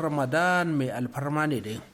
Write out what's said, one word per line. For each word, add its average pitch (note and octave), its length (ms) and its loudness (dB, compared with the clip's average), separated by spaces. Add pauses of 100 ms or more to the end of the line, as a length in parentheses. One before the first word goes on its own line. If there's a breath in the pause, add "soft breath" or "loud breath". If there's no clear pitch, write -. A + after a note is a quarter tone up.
Ramadan D#3+ 720 2
mai C3 160 2
alfarma C#3 560 -2
ne C3 140 0
dai G#2+ 180 -6 (140)